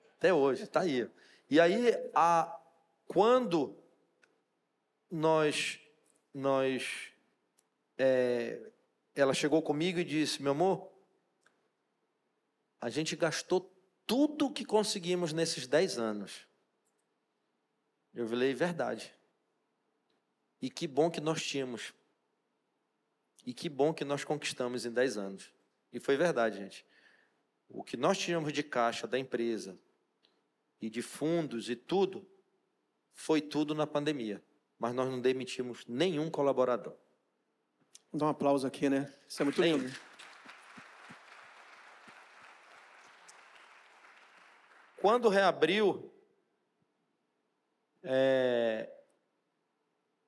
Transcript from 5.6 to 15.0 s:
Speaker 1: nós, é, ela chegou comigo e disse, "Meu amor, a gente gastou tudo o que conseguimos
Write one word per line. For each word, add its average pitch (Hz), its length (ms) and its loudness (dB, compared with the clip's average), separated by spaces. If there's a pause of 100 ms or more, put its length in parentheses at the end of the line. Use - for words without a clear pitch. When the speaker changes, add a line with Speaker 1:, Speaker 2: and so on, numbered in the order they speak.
Speaker 1:
nós, 135 760 -2 (880)
é, 123 720 0 (420)
ela 135 200 2
chegou 156 280 2
comigo 165 380 0
e 175 60 0
disse, 147 360 -2
"Meu 139 120 0
amor, 175 360 0 (1900)
a 120 100 -6
gente 156 260 -4
gastou 170 540 -2 (360)
tudo 294 420 2
o - 60 -4
que 240 120 -10
conseguimos 180 680 0